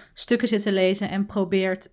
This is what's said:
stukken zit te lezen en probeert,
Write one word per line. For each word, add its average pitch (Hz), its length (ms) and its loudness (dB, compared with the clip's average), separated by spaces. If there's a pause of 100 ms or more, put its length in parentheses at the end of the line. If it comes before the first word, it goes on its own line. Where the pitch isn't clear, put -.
(140)
stukken 240 340 0
zit 208 140 0
te 208 100 0
lezen 190 360 2
en 196 180 -2
probeert, 190 680 -2